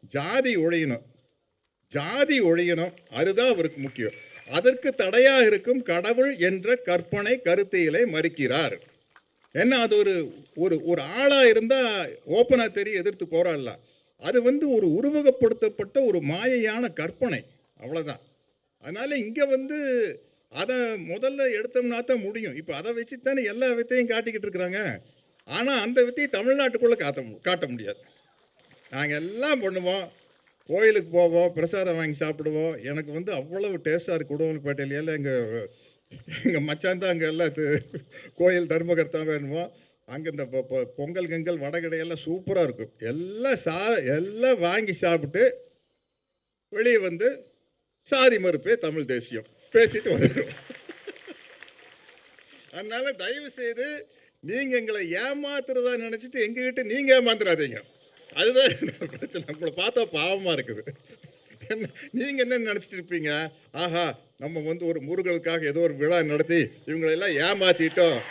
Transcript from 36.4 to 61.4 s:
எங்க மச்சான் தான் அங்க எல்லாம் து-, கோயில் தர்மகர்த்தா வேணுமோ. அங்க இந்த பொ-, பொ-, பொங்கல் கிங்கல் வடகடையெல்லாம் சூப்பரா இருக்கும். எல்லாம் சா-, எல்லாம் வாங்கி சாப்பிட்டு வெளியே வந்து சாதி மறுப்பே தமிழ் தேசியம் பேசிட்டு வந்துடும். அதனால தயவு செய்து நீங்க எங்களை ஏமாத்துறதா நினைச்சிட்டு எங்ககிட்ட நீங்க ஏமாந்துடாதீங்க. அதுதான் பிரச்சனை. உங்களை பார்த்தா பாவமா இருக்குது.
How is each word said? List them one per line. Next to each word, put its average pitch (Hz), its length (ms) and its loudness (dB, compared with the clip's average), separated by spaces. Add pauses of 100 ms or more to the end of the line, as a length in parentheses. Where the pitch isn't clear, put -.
எங்க 165 160 2
மச்சான் 156 380 -2
தான் 190 120 0
அங்க 165 160 0
எல்லாம் 160 280 0
து-, 151 280 0 (520)
கோயில் 175 380 2
தர்மகர்த்தா 165 520 0
வேணுமோ. 151 400 -4 (420)
அங்க 147 240 -10
இந்த 143 140 -8
பொ-, 127 240 -6
பொ-, 127 180 -4 (100)
பொங்கல் 170 320 -6
கிங்கல் 165 360 -4
வடகடையெல்லாம் 165 600 -6
சூப்பரா 185 380 -2
இருக்கும். 120 360 -4
எல்லாம் 185 640 -4
சா-, 190 400 0
எல்லாம் 202 540 0
வாங்கி 190 340 2
சாப்பிட்டு 170 520 0 (1300)
வெளியே 226 260 4
வந்து 185 300 0 (800)
சாதி 254 320 8
மறுப்பே 185 400 0
தமிழ் 156 360 -4
தேசியம் 113 340 -8 (260)
பேசிட்டு - 400 4
வந்துடும். - 360 0 (2250)
அதனால 226 420 -6
தயவு 240 380 -4
செய்து 240 360 -6 (580)
நீங்க 254 320 -4
எங்களை 214 260 -4 (100)
ஏமாத்துறதா 269 800 -4 (100)
நினைச்சிட்டு 226 420 -8
எங்ககிட்ட 254 380 -4
நீங்க 262 320 0
ஏமாந்துடாதீங்க. 185 640 2 (560)
அதுதான் 247 400 4 (360)
பிரச்சனை. - 420 -10
உங்களை 156 240 -6
பார்த்தா 220 260 0 (100)
பாவமா 180 440 0
இருக்குது. 123 260 -8 (840)